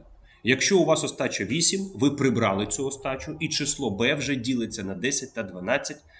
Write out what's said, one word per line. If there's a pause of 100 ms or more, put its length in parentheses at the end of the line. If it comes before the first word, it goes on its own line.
(440)
Якщо
у
вас
остача
вісім,
ви
прибрали
цю
остачу,
і
число
Б
вже
ділиться
на
десять
та
дванадцять (160)